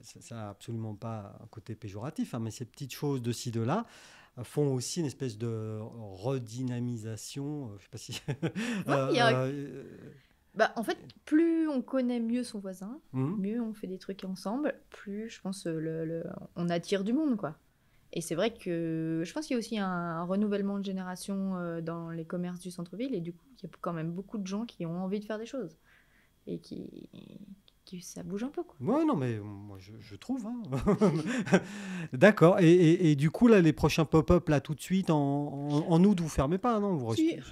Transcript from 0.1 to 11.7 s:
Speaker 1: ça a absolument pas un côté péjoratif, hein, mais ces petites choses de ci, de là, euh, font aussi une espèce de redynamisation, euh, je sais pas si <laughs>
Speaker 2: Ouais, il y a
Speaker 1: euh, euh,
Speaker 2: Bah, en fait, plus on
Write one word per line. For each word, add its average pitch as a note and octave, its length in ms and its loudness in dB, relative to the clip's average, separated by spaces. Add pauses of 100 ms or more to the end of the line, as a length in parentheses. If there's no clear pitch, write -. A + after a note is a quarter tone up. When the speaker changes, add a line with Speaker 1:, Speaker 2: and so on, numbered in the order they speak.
Speaker 1:
ça A2+ 260 -12
a - 40 -10
absolument A2+ 440 -8
pas A2 480 -10
un - 40 -18
côté - 280 -12
péjoratif, A2 580 -8
hein, B2+ 60 -4
mais A2+ 120 -4
ces - 120 -12
petites B2+ 300 -12
choses C#3 280 -2
de A#2+ 120 -2
ci, A#2+ 180 -6
de A2+ 100 -2
là, E3 240 0 (520)
euh, A#2+ 80 -10
font C#3+ 280 0
aussi B2+ 280 -2
une D#3+ 60 0
espèce A#2+ 300 -6
de A2 440 -4
redynamisation, A#2+ 1800 -6
euh, G2+ 120 -12
je - 60 -20
sais - 80 -20
pas A2+ 60 -14
si - 280 -12
<laughs> F#3 640 -4
Speaker 2:
Ouais, C3+ 240 2
il - 60 4
y - 20 6
a A#3 180 6
Speaker 1:
euh, C3 140 0
euh, C#3+ 320 -8 (720)
Speaker 2:
Bah, G#3 200 4
en A#3 80 -4
fait, E4+ 140 -2 (280)
plus E4 420 4
on C4+ 140 0